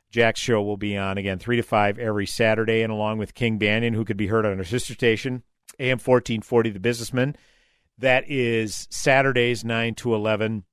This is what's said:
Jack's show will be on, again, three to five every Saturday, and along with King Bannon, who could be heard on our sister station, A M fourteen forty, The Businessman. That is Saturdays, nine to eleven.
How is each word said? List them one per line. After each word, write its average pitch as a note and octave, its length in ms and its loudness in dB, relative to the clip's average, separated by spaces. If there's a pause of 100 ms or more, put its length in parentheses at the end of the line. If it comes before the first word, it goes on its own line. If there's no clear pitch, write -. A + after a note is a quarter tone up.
Jack's A#2 300 2
show A2 240 2
will G#2 140 -4
be G2+ 200 -4
on, G2 220 -4
again, G2 180 -4
three A#2 200 -2
to A#2 40 2
five G#2 380 0
every G#2 260 -2
Saturday, A2+ 560 2
and A2+ 100 -2
along G#2+ 280 -2
with G2+ 160 -8
King A2 240 -2
Bannon, A2 340 2
who A2 100 -2
could G2+ 140 -4
be G2+ 80 -2
heard A2 180 2
on G2+ 140 -2
our F#2+ 60 -6
sister A2 320 -4
station, B2 480 0 (360)
A C3 120 0
M B2+ 80 -2
fourteen A#2+ 420 2
forty, A2+ 300 2
The G2+ 80 -12
Businessman. A#2+ 560 -2 (640)
That B2+ 280 2
is A#2 640 -2
Saturdays, B2+ 760 2
nine A2+ 320 -2
to A#2 200 -2
eleven. G#2+ 580 -2